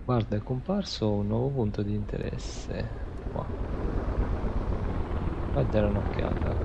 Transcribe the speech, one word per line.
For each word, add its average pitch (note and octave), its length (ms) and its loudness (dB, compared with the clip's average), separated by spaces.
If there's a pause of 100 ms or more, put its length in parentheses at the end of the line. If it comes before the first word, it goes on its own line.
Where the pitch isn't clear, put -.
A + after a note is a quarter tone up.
Guarda, A#2+ 320 2
è G#2 60 0
comparso C3 640 -2
un G2+ 200 2
nuovo A#2+ 220 2
punto G#2+ 320 0
di G#2 120 0
interesse. - 1120 -4 (240)
Qua. - 140 -2 (2000)
Vai C#3 120 4
a - 20 2
dare G#2+ 200 4
un'occhiata. - 800 2